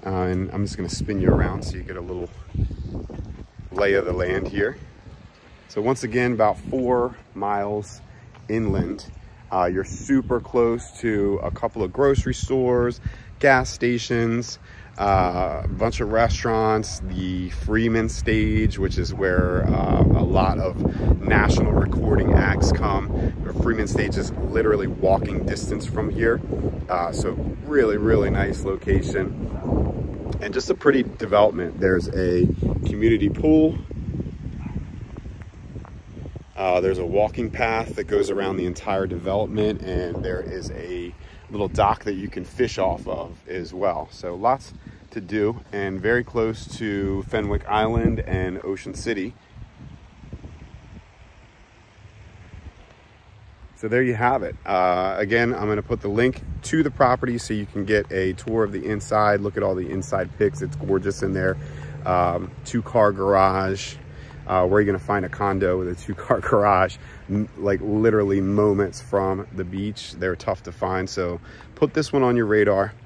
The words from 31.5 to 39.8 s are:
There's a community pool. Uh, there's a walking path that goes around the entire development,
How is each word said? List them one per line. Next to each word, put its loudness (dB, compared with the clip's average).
There's 2
a 2
community 2
pool. 4
Uh, 2
there's 0
a -2
walking 0
path -2
that -4
goes 0
around -2
the -2
entire -2
development, -2